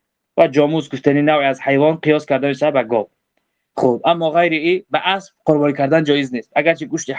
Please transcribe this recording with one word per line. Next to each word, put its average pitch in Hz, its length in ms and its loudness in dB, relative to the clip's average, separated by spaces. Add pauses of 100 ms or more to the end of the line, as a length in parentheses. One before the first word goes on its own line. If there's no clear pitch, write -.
(360)
ва 165 120 4
ҷомуз 147 400 0
гуфтани 147 340 0
навъе 147 240 2
аз 135 140 -2
ҳайвон 139 400 2
қиёс 151 260 0
карда 135 220 -2
мешавад 143 260 -2
ба 131 100 2
гов. 113 220 -2 (720)
Хуб, 123 280 0
аммо 170 260 0
ғайри 170 280 2
и 170 160 0 (160)
ба - 140 -2
асп 190 260 -4 (140)
қурбонӣ 147 300 2
кардан 139 300 0
ҷоиз 143 280 0
нест. 120 220 -10
Агарчи 160 320 0
гӯшти 156 320 -8